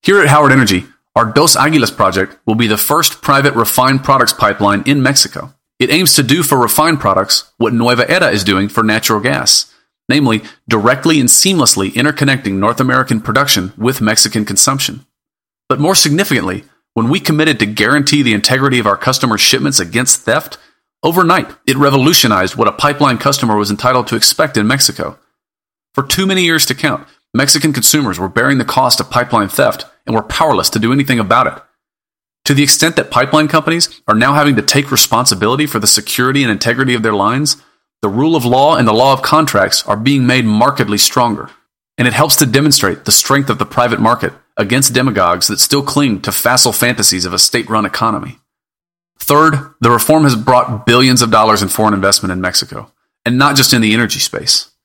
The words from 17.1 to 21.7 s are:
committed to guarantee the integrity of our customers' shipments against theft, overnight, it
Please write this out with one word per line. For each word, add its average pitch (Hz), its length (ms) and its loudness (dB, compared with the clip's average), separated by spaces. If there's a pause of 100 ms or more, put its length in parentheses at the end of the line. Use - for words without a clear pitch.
committed 151 400 0
to 110 60 0
guarantee 139 560 0
the 120 120 2
integrity 127 440 0
of 110 80 0
our 101 100 2
customers' 123 440 -2
shipments 135 380 0
against 101 440 -2
theft, - 340 -2 (460)
overnight, 170 460 0 (180)
it 135 100 0